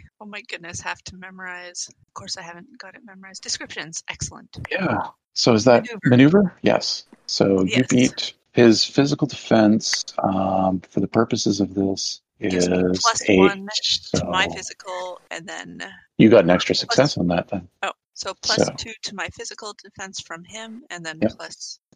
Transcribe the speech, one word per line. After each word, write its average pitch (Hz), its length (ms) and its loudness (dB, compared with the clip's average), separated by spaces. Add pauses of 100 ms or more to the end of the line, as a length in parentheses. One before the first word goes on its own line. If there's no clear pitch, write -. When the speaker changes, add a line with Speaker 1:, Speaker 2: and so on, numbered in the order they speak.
(220)
Speaker 1:
oh 214 40 -18
my 208 220 -16
goodness, 175 320 -14
have 175 260 -10
to 190 120 -20
memorize. 185 720 -14
Of - 240 -20
course, 196 240 -14
I 190 60 -16
haven't 170 340 -20
got - 180 -20
it - 80 -20
memorized. 190 400 -20
Descriptions, 190 640 -10
excellent. - 500 -14 (140)
Speaker 2:
Yeah. 160 360 -2 (260)
So - 200 4
is 107 120 4
that 120 180 6
Speaker 1:
Maneuver. - 220 -12
Speaker 2:
maneuver? 151 560 6
Yes. - 420 0 (220)
So 95 380 2
you 110 160 0
Speaker 1:
Yes. 127 100 0
Speaker 2:
beat - 440 0 (200)
his 117 320 6
physical 143 420 0
defense, - 800 0 (140)
um, 95 680 0
for - 140 -4
the 98 80 -2
purposes 113 500 0
of 92 140 0
this 98 480 -2 (180)
Speaker 1:
Gives 90 300 0
me 92 80 2
Speaker 2:
is 92 240 0
Speaker 1:
plus - 260 0
one 98 420 4
Speaker 2:
eight, - 300 -2 (140)
Speaker 1:
to 190 140 -2
my 185 200 -2
Speaker 2:
so - 60 -8
Speaker 1:
physical, 185 640 -12 (100)
and 165 160 -12
then 120 380 -14 (340)
Speaker 2:
You 113 120 8
got 104 160 8
an 85 40 2
extra 90 240 2
Speaker 1:
plus - 60 -4
Speaker 2:
success - 380 0
on 90 120 -2
that 85 200 -2
then. 90 180 -10 (160)
Speaker 1:
Oh, 190 80 -4 (220)
so - 280 -10
plus 220 180 -2 (180)
two - 140 -12
Speaker 2:
So 214 40 -14 (140)
Speaker 1:
to 208 60 -16
my 175 140 -8
physical 220 540 -14
defense 196 380 -14
from 170 240 -16
him, 220 440 -18
and 175 160 -12
then 160 160 -10
Speaker 2:
Yep. - 140 0
Speaker 1:
plus - 440 -18 (160)